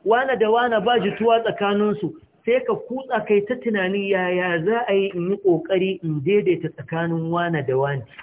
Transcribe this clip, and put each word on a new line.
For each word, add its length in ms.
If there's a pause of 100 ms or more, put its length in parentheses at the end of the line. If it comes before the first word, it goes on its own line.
wane 340
da 120
wane 340
ba 140
jituwa 440
tsakaninsu, 680 (320)
sai 200
ka 100
kutsa 520
kai 180
ta 100
tunani 540
yaya 560
za 220
a 60
yi 220
in 160
yi 60
ƙoƙari 680
in 200
daidaita 520
tsakanin 560
wane 340
da 120
wane. 260 (200)